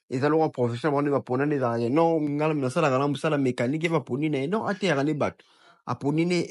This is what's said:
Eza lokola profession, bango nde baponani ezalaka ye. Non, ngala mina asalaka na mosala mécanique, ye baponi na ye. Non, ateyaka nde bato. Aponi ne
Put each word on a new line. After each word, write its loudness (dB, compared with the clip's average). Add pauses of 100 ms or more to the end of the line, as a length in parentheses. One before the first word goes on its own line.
Eza 0
lokola 2
profession, -2
bango 2
nde 0
baponani 0
ezalaka 0
ye. 0
Non, 2
ngala 0
mina -2
asalaka 2
na 2
mosala -2
mécanique, 0
ye -2
baponi -2
na -2
ye. -2
Non, -2
ateyaka 0
nde 0
bato. -4 (420)
Aponi 0
ne 2 (100)